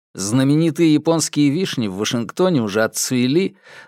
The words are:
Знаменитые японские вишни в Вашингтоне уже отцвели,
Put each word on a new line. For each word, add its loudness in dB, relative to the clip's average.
Знаменитые 2
японские 0
вишни -2
в -8
Вашингтоне 0
уже 0
отцвели, -2